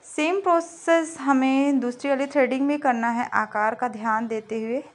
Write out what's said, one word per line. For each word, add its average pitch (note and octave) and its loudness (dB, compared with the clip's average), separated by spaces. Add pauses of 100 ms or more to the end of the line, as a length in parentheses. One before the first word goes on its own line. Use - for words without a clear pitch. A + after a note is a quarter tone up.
सेम E4+ -2
प्रोसेस E4 0
हमें C4+ 2
दूसरी B3 -4
वाली C#4 2
थ्रेडिंग C4+ 2
में D4 0
करना A#3+ 0
है, A#3 -2
आकार G#3+ 0
का B3 -4
ध्यान A3 -2
देते A3 -6
हुए। A#3 -4 (120)